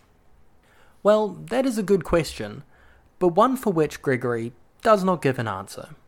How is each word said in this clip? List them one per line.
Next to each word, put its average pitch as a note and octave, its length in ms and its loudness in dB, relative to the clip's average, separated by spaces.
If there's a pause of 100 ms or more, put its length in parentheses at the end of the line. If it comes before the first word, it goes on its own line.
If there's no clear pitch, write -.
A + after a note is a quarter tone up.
(1040)
Well, G#3+ 260 4
that F#3 380 -4
is A#3+ 100 -2
a A3 60 0
good F#3 200 2
question, C3+ 600 -4 (540)
but F3+ 100 2
one A#3 300 4
for G#3 160 0
which D#3 260 0
Gregory A#2+ 540 -2 (260)
does G#3 240 4
not F3+ 160 0
give C3+ 180 0
an A#2 80 -4
answer. G2+ 440 -10 (180)